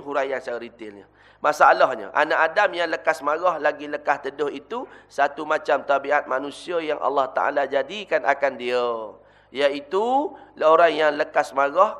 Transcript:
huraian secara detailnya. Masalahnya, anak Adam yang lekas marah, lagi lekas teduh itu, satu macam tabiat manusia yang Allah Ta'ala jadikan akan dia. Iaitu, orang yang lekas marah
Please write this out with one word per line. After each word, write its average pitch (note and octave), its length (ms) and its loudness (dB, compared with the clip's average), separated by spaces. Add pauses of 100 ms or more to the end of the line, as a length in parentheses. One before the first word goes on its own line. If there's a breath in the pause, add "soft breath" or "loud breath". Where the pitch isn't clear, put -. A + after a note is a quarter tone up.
huraian C#3 400 -4
secara A#2+ 160 -8
detailnya. G#2+ 480 -14 (400 soft breath)
Masalahnya, D3 720 4
anak D#3 320 2
Adam F3 320 0
yang E3+ 80 0
lekas D#3+ 320 -2
marah, D#3+ 400 0
lagi D3 320 -2
lekas C#3 320 -4
teduh C3+ 240 -4
itu, E3+ 400 -10 (160 loud breath)
satu C#3+ 400 -2
macam D3+ 400 0
tabiat C#3 400 0
manusia C#3+ 560 -6
yang D3+ 240 -4
Allah C3+ 240 0
Ta'ala C#3 400 -2
jadikan D3 560 -4
akan C#3 320 0
dia. B2 320 -2 (600 soft breath)
Iaitu, F#3 800 0 (320 loud breath)
orang D#3+ 320 6
yang D3+ 240 2
lekas D3+ 320 -2
marah C#3+ 500 2